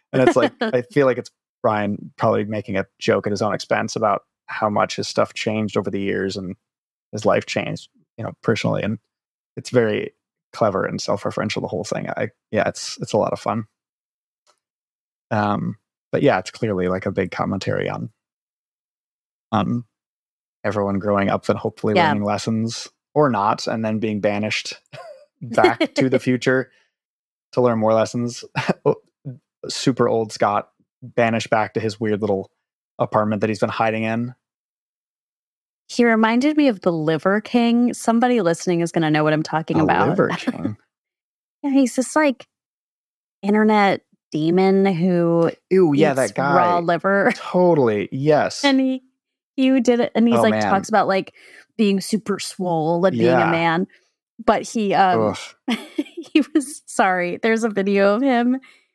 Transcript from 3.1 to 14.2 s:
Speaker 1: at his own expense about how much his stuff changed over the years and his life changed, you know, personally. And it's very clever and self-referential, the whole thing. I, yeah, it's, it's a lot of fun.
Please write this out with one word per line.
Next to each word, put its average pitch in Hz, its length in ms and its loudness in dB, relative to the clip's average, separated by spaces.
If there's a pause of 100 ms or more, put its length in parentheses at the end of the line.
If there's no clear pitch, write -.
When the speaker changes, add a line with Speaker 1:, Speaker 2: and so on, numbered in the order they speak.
Speaker 1:
at 104 60 -4
his 101 100 -4
own 104 120 -2
expense - 420 -4
about 107 260 0 (240)
how - 240 -4
much 107 260 -2
his 113 120 -8
stuff - 260 -2
changed 107 420 -4
over 101 140 -2
the 101 100 -4
years 98 360 -4
and 95 180 -10 (560)
his 104 160 -6
life 104 200 2
changed, - 420 -8 (280)
you 113 80 -12
know, 101 80 -10 (100)
personally. 107 420 0
And 110 140 -4 (580)
it's - 140 -12
very 113 420 0 (400)
clever 98 340 0
and 104 140 -6
self-referential, 104 640 -4
the 101 40 -6
whole - 180 -6
thing. - 260 -8
I, - 180 -4 (240)
yeah, 101 160 0
it's, - 340 -10
it's - 100 -10
a 113 60 2
lot 98 140 0
of 98 80 -6
fun. 110 240 -4 (1700)